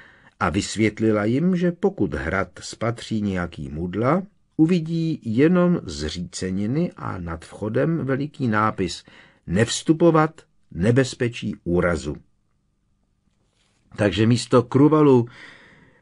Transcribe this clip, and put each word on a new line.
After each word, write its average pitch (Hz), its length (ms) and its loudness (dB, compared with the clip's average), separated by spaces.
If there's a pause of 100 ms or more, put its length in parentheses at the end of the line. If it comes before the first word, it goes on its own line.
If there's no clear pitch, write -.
(400)
a 90 100 0
vysvětlila 104 760 0
jim, 156 320 0
že 175 160 0
pokud 175 420 -2
hrad 80 340 -2 (120)
spatří 113 640 -6
nějaký 87 460 -6
mudla, 98 540 -2 (340)
uvidí 160 680 0
jenom 170 600 2
zříceniny 92 1120 -6
a 101 220 -8
nad 82 260 -10
vchodem 139 600 -4
veliký 135 440 -4
nápis 107 560 -2 (420)
„Nevstupovat, 156 960 2 (280)
nebezpečí 120 920 -2
úrazu“. 85 520 0 (1800)
„Takže 104 300 2
místo 120 360 4
Kruvalu 139 640 4 (720)